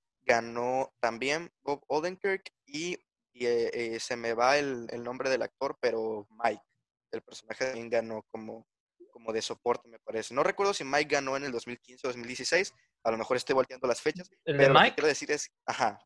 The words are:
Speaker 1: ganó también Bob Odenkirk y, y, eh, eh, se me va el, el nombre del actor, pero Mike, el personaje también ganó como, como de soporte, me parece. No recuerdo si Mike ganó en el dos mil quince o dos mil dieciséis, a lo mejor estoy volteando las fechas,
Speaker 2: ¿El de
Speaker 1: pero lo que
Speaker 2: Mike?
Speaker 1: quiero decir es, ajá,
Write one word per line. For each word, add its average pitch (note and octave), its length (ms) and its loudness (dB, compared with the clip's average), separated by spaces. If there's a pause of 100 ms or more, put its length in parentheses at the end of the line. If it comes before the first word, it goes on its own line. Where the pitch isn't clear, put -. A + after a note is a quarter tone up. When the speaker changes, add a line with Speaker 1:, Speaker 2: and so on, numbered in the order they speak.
(220)
Speaker 1:
ganó A#2+ 800 0
también C3 520 -2 (100)
Bob C#3+ 240 -4
Odenkirk F#3 640 -4 (120)
y, D#3+ 320 -8 (360)
y, B2 140 -4
eh, A#2 260 2
eh, A2+ 280 -6
se B2 160 -6
me A#2 180 -4
va B2 220 4
el, C3+ 340 -2
el A#2+ 120 -8
nombre B2+ 280 -6
del B2 120 2
actor, C3+ 380 -6
pero A2 480 -2 (140)
Mike, A2 200 0 (480)
el A2+ 120 -8
personaje - 440 -2
también A#2 240 -6
ganó A2+ 400 0
como, A2 360 -12 (440)
como A2+ 220 -8
de A2 100 0
soporte, A#2 460 -2
me A2+ 100 -20
parece. A2 340 -6
No C3+ 100 2
recuerdo G3 320 2
si D#3+ 100 -6
Mike D3 300 0
ganó C3+ 220 0
en C#3 80 -6
el C#3 80 -6
dos A#2 140 -6
mil A#2+ 140 -10
quince B2+ 260 -10
o C3 40 -2
dos A#2+ 60 -6
mil A#2+ 100 -10
dieciséis, C3 460 -2 (320)
a A#2 60 2
lo A2+ 80 2
mejor A2+ 180 0
estoy B2+ 180 0
volteando C3 340 0
las A#2 120 2
fechas, F3 280 -4 (160)
Speaker 2:
¿El D3+ 120 -2
de C#3 60 6
Speaker 1:
pero C3+ 120 10
lo - 40 12
que F#3+ 60 10
Speaker 2:
Mike? B3 100 2
Speaker 1:
quiero D3 140 2
decir C#3+ 220 0
es, D3 200 -4 (160)
ajá, A2+ 400 0